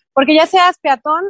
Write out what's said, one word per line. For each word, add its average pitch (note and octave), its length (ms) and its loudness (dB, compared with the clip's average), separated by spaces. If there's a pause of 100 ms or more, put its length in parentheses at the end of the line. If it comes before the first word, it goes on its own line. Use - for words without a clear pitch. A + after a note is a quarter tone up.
(120)
porque C#4 240 0
ya D#4 100 2
seas F4+ 360 0
peatón, D4+ 480 -4